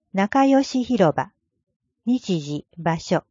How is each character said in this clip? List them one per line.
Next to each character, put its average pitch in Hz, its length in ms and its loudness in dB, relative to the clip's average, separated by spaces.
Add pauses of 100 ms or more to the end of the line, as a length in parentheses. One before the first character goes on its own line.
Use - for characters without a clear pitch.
(140)
仲 208 340 2
良 269 160 4
し 254 200 -4
広 196 320 2
場。 143 160 -6 (760)
日 202 340 -2
時、 147 240 -8 (140)
場 165 180 -2
所。 - 340 -4